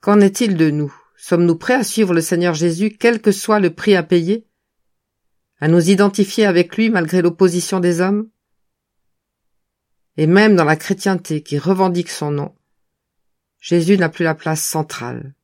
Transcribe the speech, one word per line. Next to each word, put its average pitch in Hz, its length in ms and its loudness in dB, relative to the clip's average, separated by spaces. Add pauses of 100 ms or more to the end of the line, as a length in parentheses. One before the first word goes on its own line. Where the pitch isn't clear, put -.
Qu'en 208 200 4
est-il 196 360 2
de 160 140 2
nous ? 147 240 -4 (220)
Sommes-nous 170 400 0
prêts 247 180 -2
à 254 100 0
suivre 196 300 -2
le 165 80 2
Seigneur 175 320 -2
Jésus, 170 440 -2
quel 233 220 0
que 214 120 2
soit 208 280 -2
le 170 140 0
prix 208 220 2
à 175 60 0
payer ? 180 440 -2 (1120)
À 151 80 -2
nous 170 220 4
identifier 202 560 2
avec 175 300 0
lui 226 120 0
malgré 180 320 0
l'opposition 175 600 0
des 175 200 0
hommes ? 208 300 -2 (1900)
Et 156 80 2
même 202 300 4
dans 165 80 2
la 156 120 0
chrétienté 180 680 -4
qui 147 160 -6
revendique 180 520 -2
son 147 200 -8
nom, 147 240 -6 (1040)
Jésus 175 360 0
n'a 170 140 0
plus 165 140 -6
la 160 100 -2
place 160 280 -6
centrale. 135 800 -8